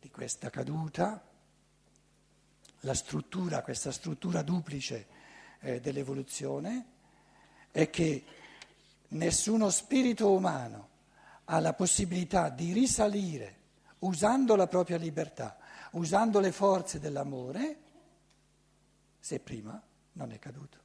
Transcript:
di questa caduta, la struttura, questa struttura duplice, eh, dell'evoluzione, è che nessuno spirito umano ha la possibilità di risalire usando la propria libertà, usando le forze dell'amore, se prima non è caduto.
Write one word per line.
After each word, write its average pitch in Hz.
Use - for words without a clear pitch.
di 139
questa -
caduta, 160
la 131
struttura, 156
questa 131
struttura 170
duplice, 143
eh, 123
dell'evoluzione, 139
è 151
che 156
nessuno 196
spirito 233
umano 135
ha 165
la 160
possibilità 180
di 160
risalire 202
usando 214
la 185
propria 180
libertà, 156
usando 202
le 190
forze 190
dell'amore, 143
se -
prima 117
non 131
è 107
caduto. 139